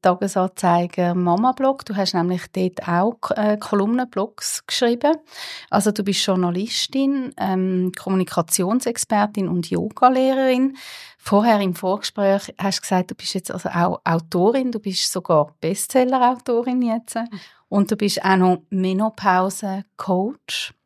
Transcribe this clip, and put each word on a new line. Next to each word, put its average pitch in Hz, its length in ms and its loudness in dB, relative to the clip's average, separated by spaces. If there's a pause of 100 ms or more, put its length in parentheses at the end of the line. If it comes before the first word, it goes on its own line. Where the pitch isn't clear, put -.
Tagesanzeiger 180 1120 0
Mama-Blog. 254 680 0
Du 202 100 -8
hast 190 180 -2
nämlich 180 380 0
dort 185 360 -4
auch, 180 480 0
äh, 214 220 0
Kolumnenblogs 214 1080 -4
geschrieben. 247 500 2 (540)
Also 208 220 2
du 208 120 -4
bist 196 220 -2
Journalistin, 226 1120 -2
ähm, 185 600 0
Kommunikationsexpertin 196 1500 0
und 170 220 -2
Yogalehrerin. 262 1040 2 (460)
Vorher 208 380 4
im 190 160 0
Vorgespräch 196 840 -2
hast 196 200 -2
du - 40 -10
gesagt, 185 300 0
du - 40 -12
bist - 180 -8
jetzt - 180 -6
also - 180 -6
auch 175 360 0
Autorin, 185 680 2
du 220 80 -6
bist 190 320 -4
sogar 156 480 2
Bestseller-Autorin 247 1200 0
jetzt. 233 360 -4 (500)
Und 202 240 2
du 208 60 2
bist - 260 -2
auch 190 140 4
noch 185 320 4
Menopause-Coach. 190 2000 -2 (120)